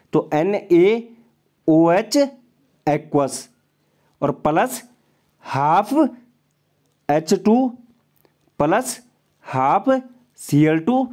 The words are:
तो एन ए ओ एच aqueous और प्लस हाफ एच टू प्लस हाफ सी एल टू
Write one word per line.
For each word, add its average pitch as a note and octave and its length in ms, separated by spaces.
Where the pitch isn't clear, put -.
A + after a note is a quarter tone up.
तो - 200
एन F3 220
ए G3+ 600
ओ D#3+ 240
एच A3 260
aqueous - 1200
और C#3+ 100
प्लस F#3 380
हाफ E3 500
एच D#3+ 260
टू A#3+ 320
प्लस G3 400
हाफ D3+ 440
सी D3 260
एल D#3+ 140
टू B3+ 340